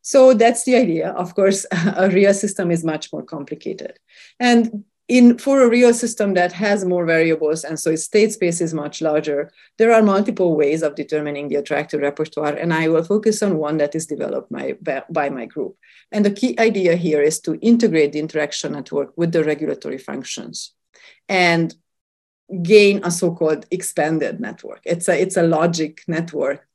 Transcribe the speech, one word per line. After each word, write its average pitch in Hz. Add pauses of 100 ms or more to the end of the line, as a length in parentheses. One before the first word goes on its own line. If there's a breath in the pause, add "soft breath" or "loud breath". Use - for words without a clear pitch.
So 262
that's 226
the 254
idea. 185
Of 175
course, 196
<laughs> -
a 185
real 196
system 196
is 165
much 156
more 156
complicated. - (400 soft breath)
And 233 (240)
in, 240
for 269
a 240
real 240
system 220
that 175
has 202
more 180
variables, 160
and 156
so 165
its 160
state 214
space 170
is 165
much 147
larger, 151 (280 soft breath)
there 226
are 226
multiple 196
ways 156
of 147
determining 147
the 143
attractor 147
repertoire, 147
and 170
I 160
will 165
focus 214
on 190
one 156
that 147
is 156
developed -
by, 135
by, 131
by 151
my 123
group. 107 (360 soft breath)
And 208
the 202
key 247
idea 190
here 151
is 156
to 160
integrate 175
the 151
interaction 151
network 143
with 170
the 165
regulatory 147
functions - (540 soft breath)
and 170 (880)
gain 202
a 175
so-called 170
expanded 151
network. -
It's 170
a, 165
it's 185
a 170
logic 165
network 156